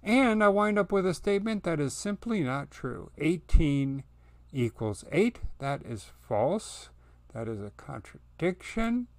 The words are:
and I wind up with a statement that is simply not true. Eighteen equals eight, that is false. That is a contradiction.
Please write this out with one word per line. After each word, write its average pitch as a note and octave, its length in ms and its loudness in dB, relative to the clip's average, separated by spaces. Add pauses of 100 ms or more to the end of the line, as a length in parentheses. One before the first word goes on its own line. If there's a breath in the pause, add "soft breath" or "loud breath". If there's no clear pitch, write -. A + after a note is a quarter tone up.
and A3+ 400 4
I G#3 60 8
wind G#3 280 4
up G3 140 2
with G3 160 2
a F3+ 80 2
statement G3+ 480 -2
that E3 160 -2
is C#3 140 0
simply G#3 500 -4
not C3+ 300 -4
true. - 440 -10
Eighteen C#3+ 880 4 (500 soft breath)
equals A2+ 600 -2
eight, A3 260 2 (220)
that C#3 260 -6
is A2 240 -10 (100)
false. C3 680 -4 (460 soft breath)
That A2+ 120 -8
is A2 140 -8
a G2+ 160 -10
contradiction. A3+ 1300 -6 (120)